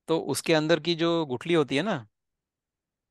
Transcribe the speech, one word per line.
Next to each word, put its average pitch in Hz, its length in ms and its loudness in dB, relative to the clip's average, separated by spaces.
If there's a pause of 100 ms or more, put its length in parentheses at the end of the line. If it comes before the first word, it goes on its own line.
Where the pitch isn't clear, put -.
तो 160 120 0
उसके - 340 0
अंदर 156 260 2
की 170 140 -2
जो 170 320 0
गुठली 139 280 -2
होती 139 220 2
है 143 60 2
ना, 165 260 -4 (1040)